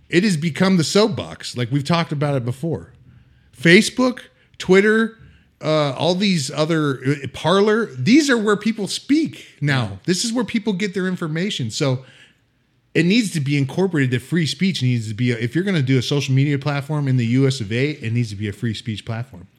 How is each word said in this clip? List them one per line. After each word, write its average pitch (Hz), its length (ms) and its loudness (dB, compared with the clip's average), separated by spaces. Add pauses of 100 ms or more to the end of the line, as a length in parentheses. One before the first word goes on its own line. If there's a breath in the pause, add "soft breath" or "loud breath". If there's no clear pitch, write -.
it 175 160 4
has 196 120 2
become 180 400 2
the 160 80 4
soapbox. 135 720 0
Like, 117 140 -4
we've 139 140 0
talked 165 280 0
about 143 240 -2
it 123 80 -2
before. 123 480 -6 (680 soft breath)
Facebook, 220 640 4 (380 soft breath)
Twitter, 214 600 2 (440 soft breath)
uh, 147 300 0
all 156 220 0
these 180 360 0
other, 151 560 0
uh, 139 260 -2
Parler, 202 640 2
these 233 340 4
are 247 100 2
where 208 180 2
people 214 320 -4
speak - 580 -2 (140)
now. 123 440 -2
This 180 200 -2
is 226 80 -4
where 240 120 -2
people 214 280 -2
get 190 220 -4
their 185 120 -2
information. 170 640 -4
So 131 340 -2 (920 loud breath)
it 165 120 2
needs 208 260 2
to 160 80 -4
be 139 160 0
incorporated 143 560 0
that 120 80 0
free 160 260 -2
speech 175 360 -2
needs 120 260 0
to 107 60 -8
be, 123 180 0
a, 113 60 -4
if 117 160 -4
you're 170 100 0
gonna 185 180 0
do 135 160 2
a 120 40 0
social 135 320 -2
media 139 240 2
platform 143 500 -4
in 131 100 2
the 117 80 2
U 131 200 4
S 135 140 -2
of 98 120 -8
A, 131 180 0
it 113 220 -6
needs 117 180 0
to 98 60 -8
be 104 120 -6
a 98 40 -6
free 113 220 -6
speech 107 300 -8
platform, 113 420 -10 (120)